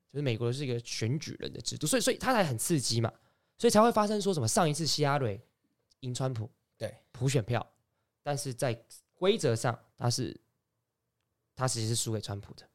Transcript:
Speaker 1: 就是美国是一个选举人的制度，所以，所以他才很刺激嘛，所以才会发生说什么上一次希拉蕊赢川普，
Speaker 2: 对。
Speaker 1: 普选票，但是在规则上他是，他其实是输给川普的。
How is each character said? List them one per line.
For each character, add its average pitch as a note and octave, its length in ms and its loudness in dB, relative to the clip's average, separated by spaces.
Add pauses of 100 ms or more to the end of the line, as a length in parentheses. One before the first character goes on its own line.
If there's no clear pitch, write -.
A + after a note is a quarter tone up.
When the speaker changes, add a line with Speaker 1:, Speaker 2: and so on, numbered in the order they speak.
(120)
Speaker 1:
就 - 60 -6
是 - 40 -2
美 B2 140 0
国 A#2 160 -2
是 C#3 140 -6
一 - 20 -4
个 A#2+ 120 -2
选 A#2+ 380 -2
举 - 200 -10
人 - 120 -10
的 - 120 -12
制 - 160 -6
度， - 80 -2
所 B3 120 2
以， G#3 40 2
所 - 100 0
以 - 60 -6
他 B3+ 160 0
才 G#3 100 4
很 B2 140 0
刺 E3 200 2
激 A#2 220 0
嘛， A2+ 100 0 (460)
所 - 100 0
以 A#3 40 8
才 G#3 100 8
会 A#3 100 8
发 G#3+ 160 2
生 G#3+ 140 0
说 F#3+ 140 0
什 D3+ 60 0
么 A2+ 60 0
上 E3+ 220 4
一 D3 60 0
次 D#3 120 -2
希 D3 160 0
拉 C#3+ 140 2
蕊 A2+ 240 -2 (600)
赢 B2 140 -8
川 C3 200 -2
普， A2 160 -6 (260)
Speaker 2:
对。 G#2 180 -8 (160)
Speaker 1:
普 - 160 -4
选 C3 160 2
票， A2+ 240 -2 (560)
但 C#3+ 140 -2
是 C3+ 160 -8
在 A#2+ 260 -2 (360)
规 G3 240 2
则 A#2 180 2
上 A#2 220 -2 (180)
他 A#2+ 140 0
是， A#2+ 280 -4 (1160)
他 B2+ 120 -2
其 A#2+ 140 -2
实 A2 80 -2
是 A#2 60 0
输 A#2 180 -2
给 G#2+ 80 -4
川 G2+ 180 -8
普 G#2 140 -14
的。 - 100 -20 (120)